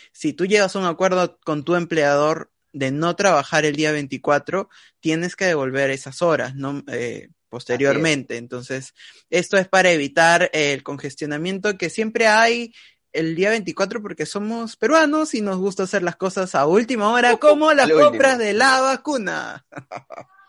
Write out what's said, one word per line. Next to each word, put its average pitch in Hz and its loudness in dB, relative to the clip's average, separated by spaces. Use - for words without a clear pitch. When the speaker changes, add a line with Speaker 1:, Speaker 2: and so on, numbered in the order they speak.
Speaker 1:
si - -4
tú 165 -4
llegas 196 2
a 196 -4
un 185 -2
acuerdo 180 0
con 151 -4
tu 175 0
empleador 156 0
de 135 -4
no 160 -2
trabajar 160 2
el 147 -2
día 151 0
veinticuatro, 143 -2
tienes 165 -4
que - -4
devolver 139 0
esas 135 -10
horas, 135 0
¿no? 139 -8
Eh, 120 -8
posteriormente. 139 0
Speaker 2:
Así 117 -6
es. 117 -12
Speaker 1:
Entonces, 123 -12
esto 180 0
es 185 0
para 185 4
evitar 165 2
el 143 -2
congestionamiento 156 -6
que 170 -6
siempre 220 0
hay 233 2
el 165 -2
día 190 0
veinticuatro 196 -4
porque 180 -10
somos 220 -8
peruanos 302 2
y 220 -2
nos 196 -2
gusta 190 -4
hacer 190 -2
las 175 -4
cosas 190 -4
a 143 2
última 220 2
hora, 240 4
Speaker 2:
Ujú. 226 -2
Speaker 1:
como 302 6
las 269 6
Speaker 2:
Al - 2
último. 294 8
Speaker 1:
compras 262 2
de 214 0
la 262 4
vacuna. 247 -4
<laughs> - -18